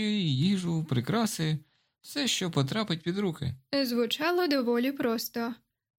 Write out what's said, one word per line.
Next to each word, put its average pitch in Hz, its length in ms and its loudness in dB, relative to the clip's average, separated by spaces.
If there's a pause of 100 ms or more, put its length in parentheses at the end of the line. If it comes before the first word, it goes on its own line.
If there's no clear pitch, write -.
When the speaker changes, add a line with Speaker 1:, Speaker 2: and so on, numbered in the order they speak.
(360)
Speaker 1:
їжу, 170 520 0
прикраси, 156 680 0 (420)
все, 285 280 -4
що 185 220 0
потрапить 165 520 0
під 180 160 -2
руки». 160 360 -2 (300)
Speaker 2:
Звучало 285 640 0
доволі 254 460 2
просто. 233 640 -2 (440)